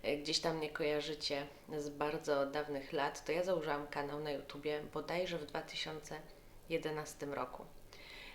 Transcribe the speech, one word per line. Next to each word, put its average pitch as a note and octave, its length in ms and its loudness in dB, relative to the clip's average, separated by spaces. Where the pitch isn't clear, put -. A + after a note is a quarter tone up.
e, C#3+ 140 4
gdzieś D3 220 2
tam D#3+ 180 4
mnie D3+ 120 0
kojarzycie D3 760 2
z D3 120 0
bardzo D3 560 4
dawnych C#3+ 480 -2
lat, D3 320 2
to D#3+ 60 2
ja E3+ 120 4
założyłam D3+ 440 4
kanał D3 320 0
na D3+ 120 0
YouTubie D3 500 -2
bodajże E3+ 440 0
w D3 80 -2
dwa D#3+ 160 -2
tysiące D#3 580 -6
jedenastym D#3 640 0
roku. C3 320 -2